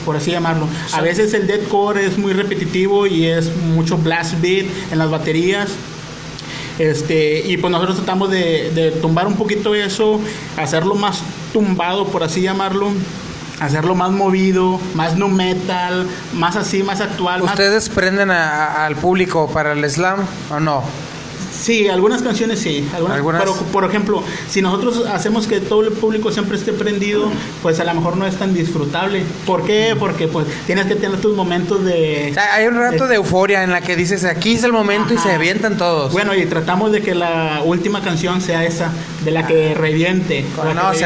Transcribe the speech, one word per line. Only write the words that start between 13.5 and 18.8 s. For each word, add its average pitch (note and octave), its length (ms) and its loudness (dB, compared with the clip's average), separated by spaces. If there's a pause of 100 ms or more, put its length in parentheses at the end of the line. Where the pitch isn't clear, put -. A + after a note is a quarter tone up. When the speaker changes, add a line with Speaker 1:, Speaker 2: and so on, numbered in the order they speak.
Speaker 1:
hacerlo D#3 340 2
más F#3 180 2
movido, F#3+ 680 2 (160)
más E3 200 0
nu G3 120 2
metal, F#3 800 0 (260)
más E3+ 220 0
así, G#3 260 0
más G3 200 0
actual, F#3 420 -2
más F3+ 80 2
Speaker 2:
¿Ustedes G3+ 380 2
prenden F#3+ 420 2
a, D#3 340 2
a, D3+ 220 0